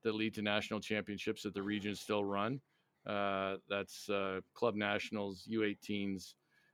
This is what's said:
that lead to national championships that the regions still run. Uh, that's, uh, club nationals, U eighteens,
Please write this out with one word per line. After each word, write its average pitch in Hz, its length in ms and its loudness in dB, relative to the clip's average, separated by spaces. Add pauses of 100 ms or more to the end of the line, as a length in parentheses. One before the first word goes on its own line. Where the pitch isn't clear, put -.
that 110 100 4
lead 110 200 0
to 107 80 -2
national 104 360 2
championships 104 640 -2
that 101 100 -2
the 98 120 -2
regions 101 340 0
still 104 260 2
run. 101 360 0 (440)
Uh, 98 520 0 (120)
that's, 101 400 -4
uh, 98 300 2 (160)
club 117 220 2
nationals, 101 720 0
U 110 160 2
eighteens, 101 720 -2 (380)